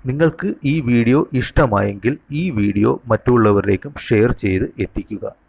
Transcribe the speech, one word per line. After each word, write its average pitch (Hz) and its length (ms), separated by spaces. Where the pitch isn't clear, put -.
നിങ്ങൾക്ക് 160 400
ഈ - 20
വീഡിയോ 120 320
ഇഷ്ടമായെങ്കിൽ 101 720
ഈ 147 100
വീഡിയോ 101 300
മറ്റുള്ളവരിലേക്കും 107 800
ഷെയർ 117 240
ചെയ്ത് 95 220
എത്തിക്കുക. - 400